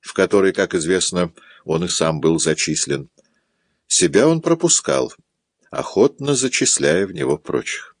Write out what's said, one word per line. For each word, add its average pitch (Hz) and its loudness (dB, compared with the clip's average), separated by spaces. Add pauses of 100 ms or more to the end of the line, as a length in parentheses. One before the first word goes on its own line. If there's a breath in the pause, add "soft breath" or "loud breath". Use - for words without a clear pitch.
в - -18
который, 95 2
как 98 -2
известно, 87 -2 (320 loud breath)
он 82 -2
и 90 -6
сам 80 -2
был 80 2
зачислен, 78 -4 (760)
себя 92 2
он 160 2
пропускал, 160 0 (580)
охотно 135 0
зачисляя 110 0
в 92 -10
него 71 -2
прочих. - -8